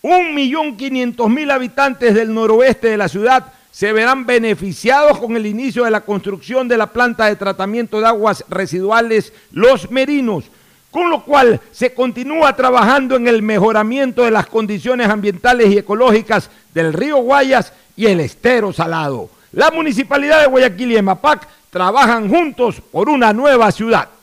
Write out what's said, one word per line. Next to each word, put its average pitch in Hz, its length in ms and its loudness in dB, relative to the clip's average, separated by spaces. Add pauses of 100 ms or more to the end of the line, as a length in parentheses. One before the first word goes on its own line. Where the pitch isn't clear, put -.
Un 339 320 2
millón 285 420 -2
quinientos 240 540 -4
mil 285 200 -2
habitantes 254 640 0
del 220 200 0
noroeste 220 540 2
de 214 80 0
la 196 120 -2
ciudad 240 440 0 (180)
se 208 220 -4
verán 240 320 0
beneficiados 226 960 0
con 226 180 -4
el 220 80 -4
inicio 240 400 -4
de 226 60 0
la 214 100 0
construcción 202 640 -6
de 233 120 0
la 208 80 0
planta 233 400 -2
de 208 100 0
tratamiento 208 640 -6
de 226 60 0
aguas 214 420 0
residuales 208 840 -2 (180)
Los 220 380 2
Merinos, 262 540 -2 (460)
con 339 200 -2
lo 311 120 -2
cual 254 380 2 (120)
se 247 200 -4
continúa 269 640 -2
trabajando 254 600 2
en 240 120 0
el 226 140 2
mejoramiento 220 840 0
de 233 60 0
las 214 160 0
condiciones 220 640 -2
ambientales 214 580 0
y 202 80 4
ecológicas 214 720 0 (240)
del 160 220 -2
río 277 240 -2
Guayas 262 560 0 (220)
y 220 100 -2
el 185 140 2
estero 214 520 -2
Salado. 151 560 -6 (240)
La 311 180 2
Municipalidad 294 680 0
de 294 60 4
Guayaquil 247 460 0
y 226 40 2
emapac 196 500 0 (220)
trabajan 220 600 0
juntos 254 500 0
por - 300 -4
una 233 240 2
nueva 240 380 2
ciudad. 208 360 -2 (140)